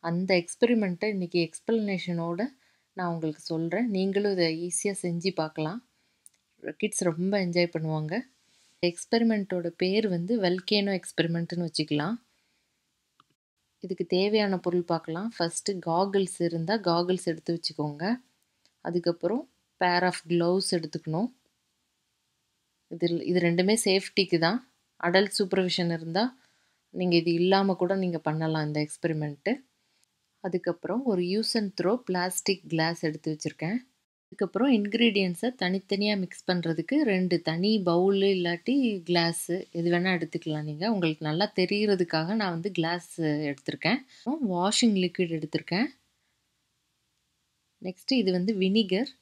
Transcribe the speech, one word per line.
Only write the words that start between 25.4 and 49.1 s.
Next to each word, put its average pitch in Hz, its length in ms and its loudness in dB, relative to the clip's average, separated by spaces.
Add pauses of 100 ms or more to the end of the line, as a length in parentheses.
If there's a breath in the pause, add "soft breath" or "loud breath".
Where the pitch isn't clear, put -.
இருந்தா 165 280 -2 (760 soft breath)
நீங்க 180 220 2
இது 170 180 0
இல்லாம 190 420 4
கூட 180 120 2 (100)
நீங்க 170 240 -2
பண்ணலாம் 156 400 0
இந்த 151 180 -2
experiment. 151 680 -4 (920)
அதுக்கப்புறம் 175 540 -2 (100)
ஒரு 180 120 2 (160)
use 220 200 -4
and 202 200 -4
throw 180 160 2 (120)
plastic 185 560 -2 (100)
glass 165 360 0
எடுத்து 156 240 -6
வச்சிருக்கேன். 160 440 -6 (500)
அதுக்கப்புறம் 214 500 0
இன்கிரீடியன்ட்ஸை 202 720 2 (120)
தனித்தனியா 196 600 0
மிக்ஸ் - 260 -10
பண்றதுக்கு 170 460 0 (160)
ரெண்டு 185 260 2 (120)
தனி 180 240 2 (160)
bowl 190 340 4 (120)
இல்லாட்டி 175 420 -2 (320)
glass 170 360 2 (340)
எது 170 160 0
வேணா 180 240 2
எடுத்துக்கலாம் 156 520 -6
நீங்க. 151 140 -6 (100)
உங்களுக்கு 156 340 0
நல்லா 185 200 0 (120)
தெரியறதுக்காக 190 800 0
நான் 180 160 -2
வந்து 180 220 -4
glass 170 320 -2 (400)
எடுத்திருக்கேன். 147 500 -2 (160 loud breath)
அப்புறம் 269 380 -4
washing 202 500 2
liquid 175 340 -2
எடுத்திருக்கேன். 170 480 -2 (1900)
Next 214 420 -2
இது 185 60 4 (100)
வந்து 190 120 0 (140)
vinegar 196 440 2 (120)